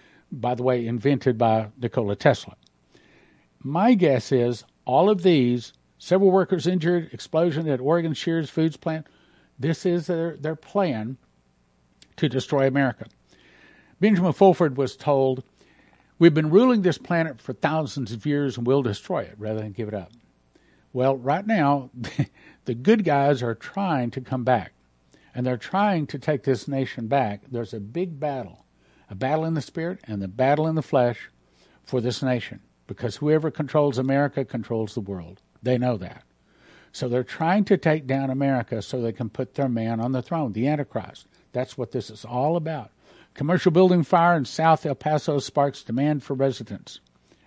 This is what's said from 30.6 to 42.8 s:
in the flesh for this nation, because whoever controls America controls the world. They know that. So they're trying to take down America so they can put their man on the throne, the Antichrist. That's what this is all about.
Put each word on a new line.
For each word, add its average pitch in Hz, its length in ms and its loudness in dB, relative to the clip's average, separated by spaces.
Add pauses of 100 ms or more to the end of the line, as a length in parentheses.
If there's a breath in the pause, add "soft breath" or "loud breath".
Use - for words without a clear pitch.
in 160 80 -2
the 160 60 0
flesh 120 480 0 (540 soft breath)
for 127 180 -2
this 120 220 -4
nation, 127 380 -4 (260)
because 107 300 -8
whoever 151 340 0
controls 143 460 0
America 139 460 0
controls 113 520 -6
the 117 60 -4
world. 92 400 -12 (200)
They 127 160 0
know 123 200 -2
that. - 260 -14 (720 soft breath)
So - 140 -6
they're 123 160 -2
trying 185 420 0
to 202 120 4
take 156 300 0
down 135 240 0
America 131 500 -2
so 127 200 -6
they 117 100 -2
can 110 180 -6
put - 240 -8
their 139 160 -2
man 113 300 -2
on 123 140 -2
the 127 100 -4
throne, 151 300 -4
the 113 140 -2
Antichrist. 147 600 -6 (240 soft breath)
That's 127 260 -6
what 120 140 -6
this 117 180 -6
is 110 160 -18
all 127 300 -2
about. 156 360 -6 (420 soft breath)